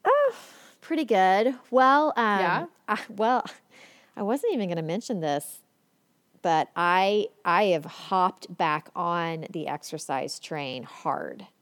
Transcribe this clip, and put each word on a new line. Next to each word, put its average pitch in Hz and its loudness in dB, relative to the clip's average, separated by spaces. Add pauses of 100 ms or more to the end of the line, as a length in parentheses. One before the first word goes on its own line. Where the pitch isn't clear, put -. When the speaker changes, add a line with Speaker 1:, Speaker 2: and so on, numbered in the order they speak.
Speaker 1:
Oh, 554 4 (460)
pretty 320 -4
good. 202 4 (160)
Well, 269 6
um, 208 2
Speaker 2:
Yeah? 196 0 (220)
Speaker 1:
I, 214 0 (100)
well, 220 0 (720)
I 208 -8
wasn't 285 -2
even 208 -2
gonna 170 -4
mention 180 -6
this, 147 -4 (800)
but 165 2
I, 190 2 (160)
I 180 4
have 165 0
hopped 185 -4
back 156 -2
on 170 -4
the 151 -8
exercise 139 -8
train 135 -8
hard. - -8 (160)